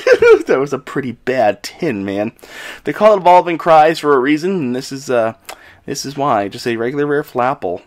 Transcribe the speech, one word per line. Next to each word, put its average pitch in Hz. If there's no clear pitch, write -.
That 156
was 139
a 123
pretty 131
bad 117
tin, 113
man. 101
They 147
call 214
it 196
Evolving 175
Cries 160
for 147
a 135
reason, 151
and 139
this 131
is, 139
uh, 113
this -
is 139
why. 117
Just 117
a 117
regular 135
rare 147
Flapple. 120